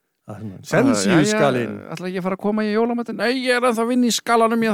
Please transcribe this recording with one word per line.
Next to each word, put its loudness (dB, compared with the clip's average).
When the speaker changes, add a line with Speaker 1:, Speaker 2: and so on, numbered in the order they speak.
Speaker 1:
Að -16
svona, -12
Speaker 2:
Bara, -20
Speaker 1:
Celsius-skalinn. 2
Speaker 2:
"Jæja, -12
ætla -10
ekki -6
að -4
fara -2
að -16
koma -2
í -2
jólamatinn?" -2
"Nei, 0
ég 2
er 0
ennþá 0
að -2
vinna 2
í 0
skalanum, 2
ég 0